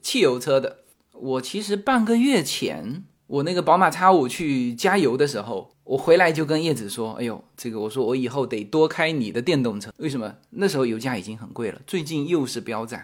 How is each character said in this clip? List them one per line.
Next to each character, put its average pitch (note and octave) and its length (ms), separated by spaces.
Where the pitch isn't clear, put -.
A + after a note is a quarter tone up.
汽 - 160
油 C3+ 200
车 C3+ 220
的。 - 200
我 C3 280
其 F#3+ 220
实 G3+ 120
半 A3+ 300
个 A#3 140
月 A#3+ 260
前， G#2+ 600
我 C#3+ 160
那 F3 120
个 F3+ 80
宝 E3+ 160
马 F3+ 120
X F#3 200
五 D#3 180
去 B2+ 460
加 F#3 240
油 C3 180
的 C#3+ 100
时 B2 140
候， G#2 300
我 - 120
回 E3 220
来 F3 120
就 D#3 140
跟 D#3 180
叶 D#3+ 120
子 A2 160
说 A2 280
：“哎 - 40
呦， A2+ 200
这 - 140
个 A2 100
我 G#2+ 80
说 B2 160
我 A#2+ 100
以 B2+ 140
后 C3 180
得 A2 160
多 D#3 240
开 D#3+ 240
你 A#2+ 220
的 A2+ 80
电 C#3+ 220
动 G#2 180
车。” G#2 160
为 D#3 140
什 C3+ 100
么？ G#2 140
那 G3 180
时 D3 80
候 C3+ 80
油 A2+ 140
价 B2 180
已 F#2+ 60
经 A2 160
很 A2 160
贵 A2+ 160
了， - 160
最 F3 180
近 D3 240
又 E3 160
是 A#2 160
飙 A2 240
涨 A2+ 200